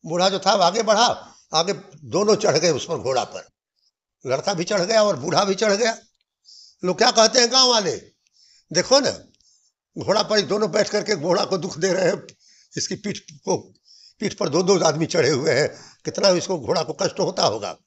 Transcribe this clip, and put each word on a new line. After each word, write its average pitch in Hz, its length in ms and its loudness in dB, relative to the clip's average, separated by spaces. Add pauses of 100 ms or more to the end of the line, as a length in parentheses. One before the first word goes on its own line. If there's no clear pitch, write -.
बूढ़ा 175 220 0
जो 196 100 0
था 190 120 2
आगे 196 320 2
बढ़ा, 214 520 2 (200)
आगे 165 180 0 (320)
दोनों 185 320 2
चढ़ 175 220 2
गए 170 120 2
उस 139 140 -2
पर, 165 120 -6
घोड़ा 120 280 -2
पर, - 240 -14 (760)
लड़का 143 280 -2
भी 175 100 -4
चढ़ 202 160 -2
गया 214 220 2
और 202 140 2
बूढ़ा 156 280 -2
भी 196 100 -2
चढ़ 208 180 0
गया। 226 260 0 (880)
लोग 180 140 -2
क्या 240 120 4
कहते 226 300 4
हैं 240 120 2
गांव 262 180 4
वाले, 190 260 0 (760)
"देखो 180 280 2
ना, 208 100 -2 (880)
घोड़ा 175 240 0
पर 214 180 0
दोनों 196 300 -2
बैठ 202 200 0
करके 208 260 -2
घोड़ा 175 280 0
को 185 140 -4
दुख 160 200 -8
दे 190 140 0
रहे 180 120 0
हैं, 170 220 -2 (500)
इसकी 165 180 -6
पीठ - 240 -10
को, - 560 -8 (460)
पीठ 208 140 -4
पर 190 140 -4
दो 156 140 0
दो 185 180 4
आदमी 160 260 0
चढ़े 143 240 2
हुए 147 220 0
हैं, - 520 -2
कितना 190 240 0
इसको, 180 300 0
घोड़ा 131 240 -2
को 156 100 -8
कष्ट 185 280 -4
होता 185 220 -2
होगा।" 104 340 -2 (100)